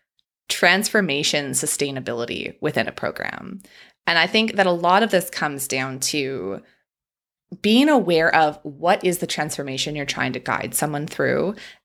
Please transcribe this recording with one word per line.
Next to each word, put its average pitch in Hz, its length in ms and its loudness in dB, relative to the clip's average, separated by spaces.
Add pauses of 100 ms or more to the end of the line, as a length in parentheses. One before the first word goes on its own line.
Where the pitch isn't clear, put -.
(500)
transformation 165 1000 2
sustainability 131 1080 -4
within 147 260 -2
a - 40 -6
program. - 680 -8 (440)
And 170 140 2
I 170 80 4
think 220 280 2
that 190 120 4
a 180 40 4
lot 175 300 4
of 220 80 2
this 175 220 0
comes 143 360 -4
down 131 320 -4
to 131 600 -4 (1040)
being 247 260 6
aware 170 460 4
of 151 260 2
what 160 420 0
is 180 140 0
the 165 100 -4
transformation 147 680 -4
you're 143 100 -4
trying 131 280 -2
to 123 60 -6
guide - 360 -4
someone 151 320 -2
through 143 480 0 (300)